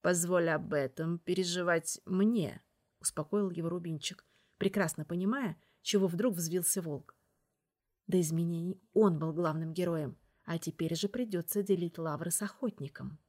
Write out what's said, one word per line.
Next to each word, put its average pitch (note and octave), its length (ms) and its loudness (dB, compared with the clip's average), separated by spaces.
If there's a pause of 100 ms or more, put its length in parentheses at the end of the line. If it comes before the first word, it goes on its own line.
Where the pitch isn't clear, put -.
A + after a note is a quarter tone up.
"Позволь F3 480 2
об D#3 240 -2
этом D#3+ 460 -2
переживать F3 880 0
мне", — F#3+ 560 2 (380)
успокоил F#3+ 500 -2
его E3+ 180 -4
Рубинчик, E3+ 560 -6 (340)
прекрасно F#3+ 460 0
понимая, G3 520 -2 (260)
чего G3 240 4
вдруг F#3 280 2
взвился E3+ 480 0
волк. D3+ 340 -8 (920)
До F#3 140 4
изменений E3+ 580 0 (140)
он G3 260 6
был D#3+ 140 -2
главным D#3+ 400 0
героем, E3 460 -2 (260)
а E3+ 140 -4
теперь D#3+ 360 -2
же G3 140 -2
придется G#3 540 -2
делить F3 360 0
лавры D#3+ 320 -4
с - 120 -2
охотником. D3+ 760 -8 (100)